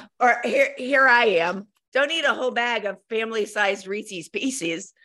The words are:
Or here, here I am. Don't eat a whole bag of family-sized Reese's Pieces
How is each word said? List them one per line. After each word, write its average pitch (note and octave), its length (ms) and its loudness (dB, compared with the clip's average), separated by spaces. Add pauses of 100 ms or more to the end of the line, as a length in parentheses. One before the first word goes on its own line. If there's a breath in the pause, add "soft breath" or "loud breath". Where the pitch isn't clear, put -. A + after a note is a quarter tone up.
(200)
Or A#3+ 240 4
here, C4+ 340 2
here C4 300 2
I A#3+ 180 6
am. F#3 420 0 (260)
Don't C#4+ 180 2
eat E4 120 -2
a B3+ 100 2
whole B3 180 -2
bag A#3 340 -2
of G3 120 -6 (120)
family-sized G#3+ 800 -2
Reese's G3+ 420 -8
Pieces E3 640 -6 (120)